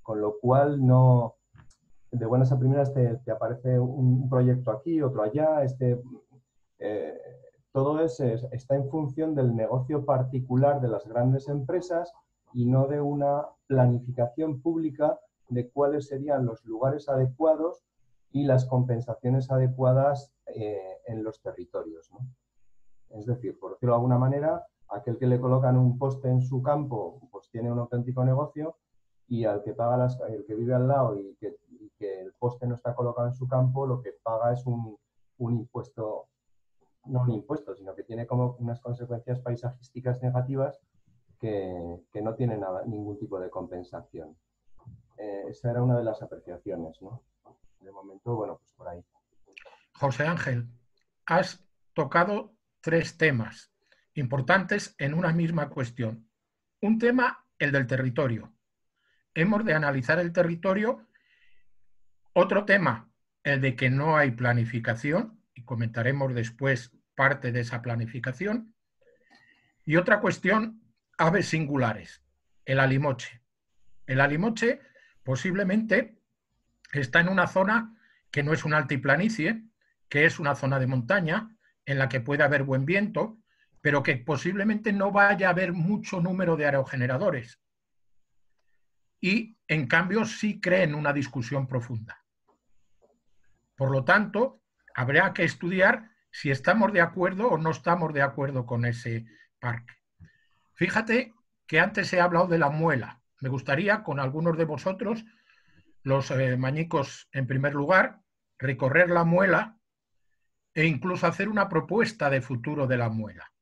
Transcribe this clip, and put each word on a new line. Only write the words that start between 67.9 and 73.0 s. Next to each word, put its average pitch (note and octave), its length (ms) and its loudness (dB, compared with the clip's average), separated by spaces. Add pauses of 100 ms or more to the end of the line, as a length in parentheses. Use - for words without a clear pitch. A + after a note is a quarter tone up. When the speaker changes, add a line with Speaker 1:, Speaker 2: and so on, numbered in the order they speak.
Speaker 2:
Y D3+ 100 0
otra G3+ 240 4
cuestión, G3+ 640 0 (360)
aves E3+ 300 4
singulares, C3+ 800 -2 (400)
el C3+ 160 2
alimoche. C3+ 600 0 (640)